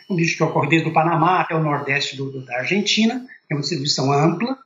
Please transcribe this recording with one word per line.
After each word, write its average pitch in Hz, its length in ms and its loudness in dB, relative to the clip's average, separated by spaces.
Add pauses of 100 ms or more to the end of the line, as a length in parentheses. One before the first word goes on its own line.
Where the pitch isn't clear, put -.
Um 202 80 -2
bicho 165 200 0
que - 80 2
ocorre 147 240 0
desde 160 200 2
o 160 40 -6
Panamá 165 480 4
até 165 160 -4
o 160 60 0
nordeste 143 540 -2
do, 135 140 -6
do, 135 140 -10
da 120 140 -8
Argentina, 208 680 0 (260)
é 160 40 -4
uma 143 80 -2
distribuição 143 500 -2
ampla, 175 540 2